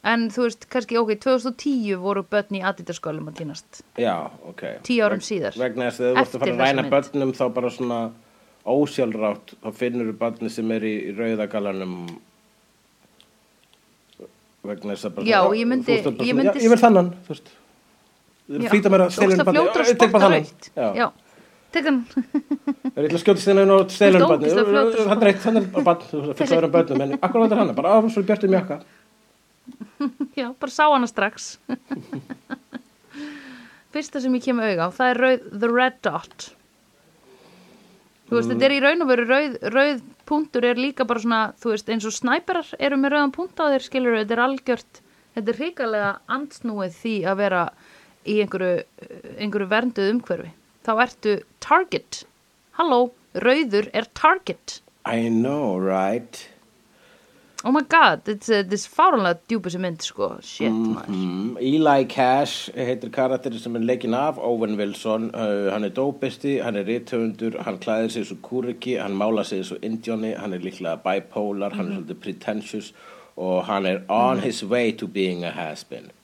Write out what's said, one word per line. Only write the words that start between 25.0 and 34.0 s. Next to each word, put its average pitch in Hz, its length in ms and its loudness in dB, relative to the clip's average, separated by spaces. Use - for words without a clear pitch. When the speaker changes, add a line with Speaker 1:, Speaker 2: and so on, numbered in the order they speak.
Speaker 2:
Hann 214 160 2
er 208 40 8
eitt, 196 160 2
hann 226 140 2
er 208 100 4
bara 170 160 -2
barn, 170 160 4
þú - 40 -16
veist, 147 240 -6
fullt 143 40 -4
af - 60 -6
Speaker 1:
Þessi 254 200 2
Speaker 2:
öðrum 165 140 2
börnum, 143 300 2
en 139 100 -2
akkur 190 200 2
vantar 214 160 4
hana, 185 160 2
bara, 165 160 0
„Á, 214 80 8
svo 208 140 0
bjartum 202 280 2
jakka.“ 180 260 0
Speaker 1:
<laughs> - 680 -8
Já, 247 120 -4
bara 285 120 -6
sá 302 200 2
hana 247 160 4
strax. - 500 -4
<laughs> - 0 -
Fyrsta 294 280 -6